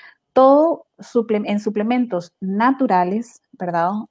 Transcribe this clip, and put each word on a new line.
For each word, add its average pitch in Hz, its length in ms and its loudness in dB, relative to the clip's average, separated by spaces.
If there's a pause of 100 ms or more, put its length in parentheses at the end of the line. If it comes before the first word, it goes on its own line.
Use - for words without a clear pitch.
(320)
Todo 285 540 4 (140)
suple-, 220 460 -2
en 208 140 -2
suplementos 214 800 -4
naturales, 208 1000 -2 (120)
¿verdad? 175 360 -4 (220)